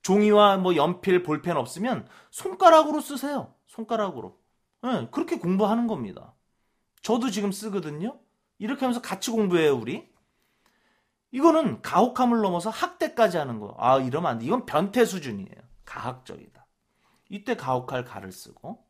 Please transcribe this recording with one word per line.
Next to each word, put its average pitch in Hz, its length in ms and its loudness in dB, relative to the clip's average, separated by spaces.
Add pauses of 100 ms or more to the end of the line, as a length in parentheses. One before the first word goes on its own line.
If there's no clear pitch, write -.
종이와 208 560 6
뭐 185 180 2
연필, 180 480 2
볼펜 151 340 -2
없으면 160 500 -4 (240)
손가락으로 320 720 4
쓰세요. 277 520 -8 (140)
손가락으로. 196 720 -6 (460)
예, 214 260 -4
그렇게 330 260 -4
공부하는 208 500 0
겁니다. 127 460 -8 (680)
저도 240 280 -2
지금 202 220 -2
쓰거든요. 190 680 -8 (380)
이렇게 226 240 -6
하면서 240 200 0
같이 - 300 -8
공부해요, 175 460 4
우리. 120 320 -8 (1200)
이거는 277 500 2
가혹함을 240 600 2
넘어서 180 280 0
학대까지 226 680 0
하는 123 220 -6
거. 101 180 -14
아, 131 220 4
이러면 135 320 -2
안 117 80 -6
돼. 113 60 -8
이건 226 200 -2
변태 202 400 2
수준이에요. 135 500 -10 (300)
가학적이다. - 800 -14 (640)
이때 202 260 -6
가혹할 127 480 -4
가를 98 280 -14
쓰고. - 580 -18